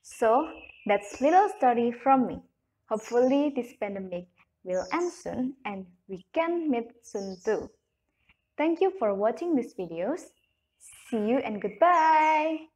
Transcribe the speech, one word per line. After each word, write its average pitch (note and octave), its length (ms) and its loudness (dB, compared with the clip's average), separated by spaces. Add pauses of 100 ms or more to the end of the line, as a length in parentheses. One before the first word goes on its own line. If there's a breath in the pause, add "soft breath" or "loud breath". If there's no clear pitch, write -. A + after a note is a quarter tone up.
So, B3 480 0 (380)
that's G3+ 340 -2
little F4+ 380 6
story A#3+ 340 2
from B3+ 340 2
me. D#3+ 140 -8 (480)
Hopefully, B3+ 640 2
this A#3+ 220 -8
pandemic F#3+ 560 -10 (320 soft breath)
will F#3 300 -4
end F4 180 -2
soon, B3+ 400 -6 (140)
and G3 180 -8 (240)
we F#3 240 -12
can E4 380 -2
meet A#3 180 -2 (160)
soon G3 400 -10
too. E3+ 240 -2 (880)
Thank D#4+ 240 0
you F#4+ 180 2
for G#3+ 140 0
watching A#3 420 -2
these A#3+ 220 0
videos. F#3 560 -6 (760)
See A3+ 100 -2
you A3 240 0
and G#3 160 -6
goodbye. D#4 1160 2